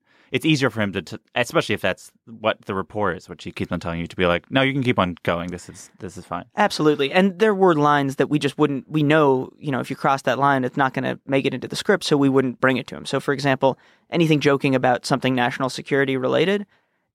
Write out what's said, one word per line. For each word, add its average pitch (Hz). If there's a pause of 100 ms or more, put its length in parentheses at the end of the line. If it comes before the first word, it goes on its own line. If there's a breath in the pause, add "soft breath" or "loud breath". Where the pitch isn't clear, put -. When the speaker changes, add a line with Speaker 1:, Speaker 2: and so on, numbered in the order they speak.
(300 soft breath)
Speaker 1:
it's 131
easier 139
for 110
him 101
to, 92
to, - (140)
especially 135
if 95
that's - (140)
what 110
the 104
rapport 95
is, 90
which 85
he 92
keeps -
on 87
telling 85
you, 85
to -
be 92
like, 87
"No, 131
you 135
can 135
keep 120
on 90
going. 87
This 87
is, -
this 92
is 87
fine." 90 (120)
Speaker 2:
Absolutely. 151
And 185
there 220
were 190
lines 147
that 139
we 147
just 143
wouldn't, 143
we 151
know, 143
you 147
know, 123
if 127
you 135
cross 135
that 120
line, 139
it's 123
not 135
gonna 127
make 135
it 135
into 120
the -
script, -
so 156
we 139
wouldn't 131
bring 131
it -
to -
him. 71
So, 139
for 143
example, 135 (340 soft breath)
anything 160
joking 139
about 127
something 131
national 127
security 135
related 147 (500)